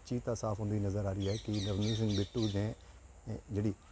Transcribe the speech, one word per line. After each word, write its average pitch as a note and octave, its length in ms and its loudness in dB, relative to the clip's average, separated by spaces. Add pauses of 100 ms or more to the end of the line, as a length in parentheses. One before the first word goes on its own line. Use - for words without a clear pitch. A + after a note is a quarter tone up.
ਚੀਜ਼ A#2+ 180 -2
ਤਾਂ A#2+ 120 -2
ਸਾਫ਼ G#2+ 240 -2
ਹੁੰਦੀ G#2+ 200 0
ਨਜ਼ਰ G2+ 260 0
ਆ G2 60 2
ਰਹੀ G2 160 0
ਹੈ G2+ 80 2
ਕਿ G#2 340 -2
ਰਵਨੀਤ G#2 280 2
ਸਿੰਘ G#2+ 200 4
ਬਿੱਟੂ G#2+ 380 2
ਨੇ, G#2 180 0
ਅ, - 640 -12 (160)
ਜਿਹੜੀ G#2 220 2 (180)